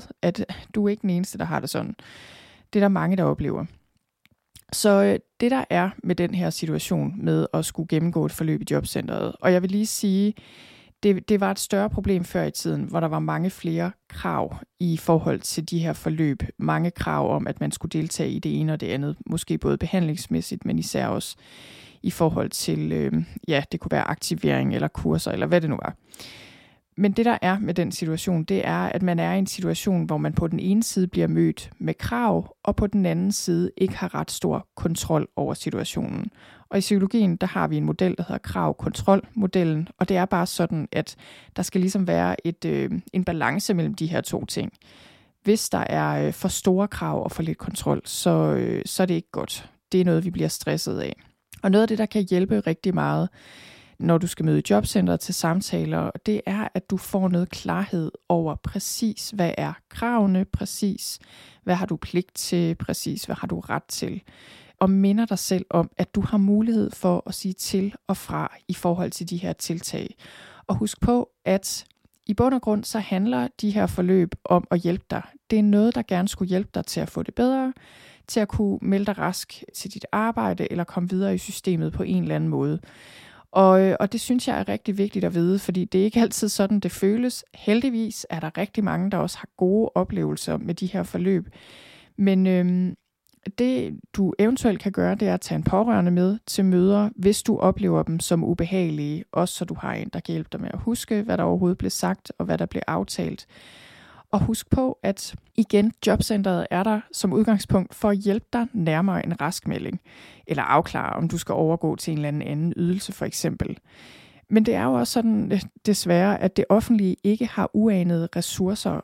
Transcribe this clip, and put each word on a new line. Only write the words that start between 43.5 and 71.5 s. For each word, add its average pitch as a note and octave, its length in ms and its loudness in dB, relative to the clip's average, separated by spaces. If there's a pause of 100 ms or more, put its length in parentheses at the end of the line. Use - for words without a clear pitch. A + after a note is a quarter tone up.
mellem D#3 200 0
de D#3+ 120 -4
her E3 140 -2
to - 240 -4
ting. - 280 -6 (720)
Hvis G#3+ 240 2
der - 200 -2
er, D3+ 380 0
øh, - 60 -2
for - 160 -4
store F#3+ 400 2
krav - 360 -4
og - 80 -6
for - 100 -6
lidt D#3+ 160 -4
kontrol, - 460 -4
så, - 260 -2
øh, D3+ 560 2
så - 160 -2
er F#3 40 2
det F#3 80 0
ikke - 180 -4
godt. - 380 -8 (220)
Det F#3 80 4
er F3+ 40 4
noget, E3+ 200 4
vi F3 60 -2
bliver E3 180 -2
stresset - 520 -4
af. C2+ 160 -6 (460)
Og G3 80 2
noget G#3 120 6
af A3 60 2
det, A3 100 -2
der A3 80 0
kan G#3 240 -2
hjælpe F#3+ 300 2
rigtig E3+ 340 -2
meget, D3+ 340 0 (680)
når E3 200 2
du F3 80 0
skal - 180 -4
møde D#3 140 4
i D3 120 0
jobcentret F#3 500 2
til - 140 -6
samtaler, E3 760 -2 (160)
det G#3+ 200 0
er, G#3 280 -2
at - 160 -4
du F#3+ 60 0
får F#3+ 320 0
noget F3+ 220 0
klarhed F3 600 -2 (180)
over E3 260 0
præcis, - 760 -4
hvad F3+ 280 0
er D3+ 140 -4 (180)
kravene, G3+ 540 2
præcis - 720 -4 (440)
hvad F3+ 120 0
har F#3 120 -2
du E3+ 100 -4
pligt - 380 -4
til, E3+ 400 0
præcis - 500 -6
hvad - 120 -6
har - 100 -8
du - 140 -4
ret - 280 -6
til. - 340 -8 (580)
Og F#3+ 100 6
minder G3 340 4
dig G3 140 -4
selv F3+ 320 -2
om, E3+ 260 2
at - 180 -4
du G#3 60 2
har G#3 180 0
mulighed G#3 520 4
for F3+ 360 0
at F#3 80 -8
sige F#3 200 -6
til G3 400 -2 (120)
og F#3+ 100 -2
fra D#3 400 -6 (120)
i F3+ 60 -2
forhold F3 360 -2
til F3 200 -8
de F3 60 -6
her F3 160 -4
tiltag. - 600 -8 (520)
Og G3 100 0
husk - 240 -4
på, A#3+ 300 2 (140)
at - 400 -2 (420)